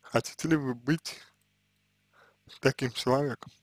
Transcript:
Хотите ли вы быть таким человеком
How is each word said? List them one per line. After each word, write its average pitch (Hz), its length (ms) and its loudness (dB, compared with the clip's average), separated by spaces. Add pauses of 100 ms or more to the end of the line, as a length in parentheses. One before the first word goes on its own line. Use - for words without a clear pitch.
Хотите - 480 -2
ли 160 80 6
вы 135 180 -2
быть 127 440 -2 (1400)
таким 131 320 0
человеком 135 600 0 (100)